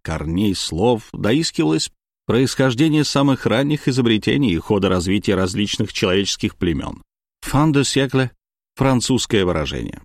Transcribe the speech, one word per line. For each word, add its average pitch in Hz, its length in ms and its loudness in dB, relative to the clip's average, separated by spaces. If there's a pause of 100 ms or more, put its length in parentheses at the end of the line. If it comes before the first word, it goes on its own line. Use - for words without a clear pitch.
корней 85 520 -2
слов 107 600 -2
доискивалась 156 800 -2 (340)
происхождения 135 800 2
самых 139 420 0
ранних 143 420 0
изобретений 120 640 2
и 82 60 0
хода 98 320 0
развития 92 460 0
различных 98 580 -2
человеческих 98 600 -2
племен. - 480 -4 (420)
Fin 151 260 2
de 143 100 2
siècle — 131 500 0 (440)
французское 123 720 2
выражение. 73 600 -4